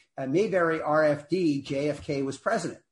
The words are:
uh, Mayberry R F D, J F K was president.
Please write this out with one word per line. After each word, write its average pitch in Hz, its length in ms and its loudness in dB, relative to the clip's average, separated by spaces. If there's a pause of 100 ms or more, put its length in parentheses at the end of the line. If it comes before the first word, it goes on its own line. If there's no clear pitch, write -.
(180)
uh, 135 80 -6
Mayberry 170 560 2
R 151 240 4
F 147 240 0
D, 160 320 2
J 143 280 -2
F 139 140 -6
K 139 200 -2
was 135 140 -6
president. 196 440 -4 (100)